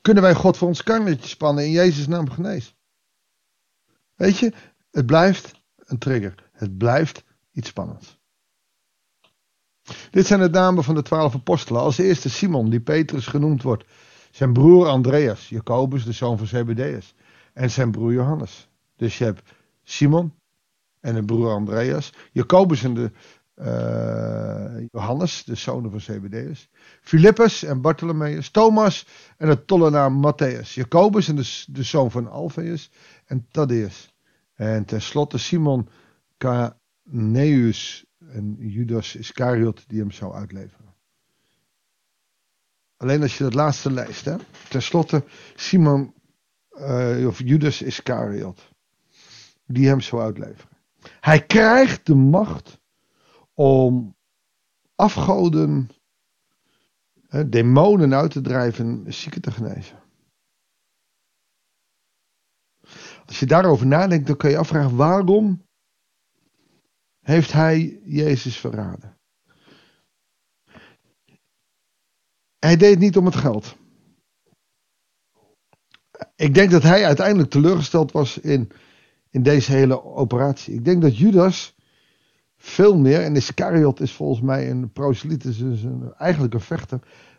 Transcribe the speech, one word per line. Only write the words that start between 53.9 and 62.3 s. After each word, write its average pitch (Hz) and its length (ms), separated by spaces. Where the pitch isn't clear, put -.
afgoden, 160 920
hè, 143 200
demonen 135 640
uit 143 160
te 143 100
drijven, 120 720
zieken - 280
te - 100
genezen. 101 480